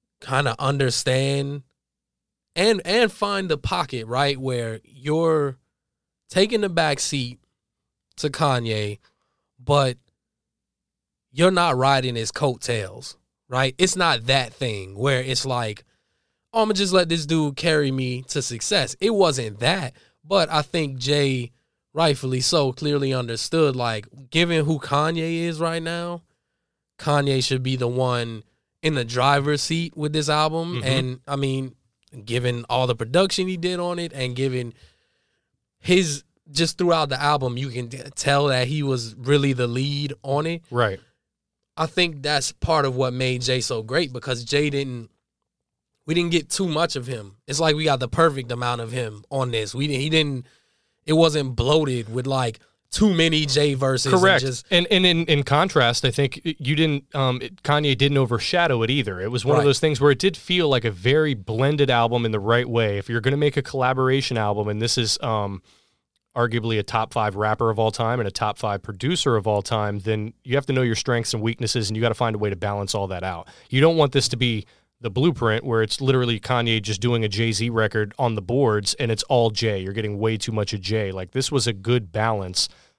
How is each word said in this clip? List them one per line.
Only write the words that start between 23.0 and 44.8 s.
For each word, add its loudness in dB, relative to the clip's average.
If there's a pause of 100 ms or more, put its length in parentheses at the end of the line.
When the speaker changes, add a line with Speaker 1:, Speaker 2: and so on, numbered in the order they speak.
Speaker 1:
understood, 0
like, -4 (220)
given 2
who 0
Kanye 0
is -4
right -4
now, -8 (760)
Kanye 2
should 0
be 0
the -2
one -2 (380)
in 0
the 0
driver's 2
seat -4
with -4
this -2
album. 0
Speaker 2:
Mm-hmm. -4
Speaker 1:
And, -2
I -4
mean, -4 (480)
given -2
all 2
the 0
production 0
he -6
did -4
on -4
it -8
and -6
given -4 (1080)
his, 2 (280)
just 0
throughout 2
the -4
album, 2
you -4
can -8
t-, -10 (180)
tell 4
that 2
he -2
was -2
really 2
the 0
lead -4 (100)
on -2
it. -4
Speaker 2:
Right. 0 (760)
Speaker 1:
I -2
think -2
that's -2
part 0
of -2
what 0
made -2
Jay 0
so -4
great -2
because -6
Jay 0
didn't, -6 (960)